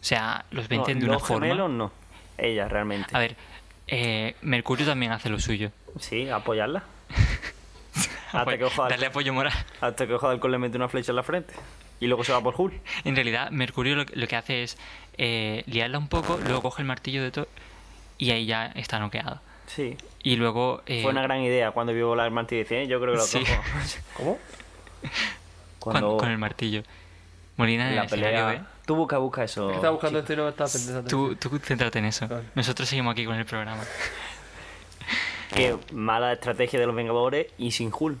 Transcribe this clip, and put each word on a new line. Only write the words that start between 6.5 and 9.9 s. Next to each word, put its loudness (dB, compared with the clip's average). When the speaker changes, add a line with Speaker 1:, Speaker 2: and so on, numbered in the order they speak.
Speaker 1:
<laughs> -12
Speaker 2:
Hasta 0
Speaker 1:
Apoy-, 0
Speaker 2:
que 0
ojo 2
al 2
Speaker 1:
darle 0
apoyo 0
moral. 2
Speaker 2:
hasta 0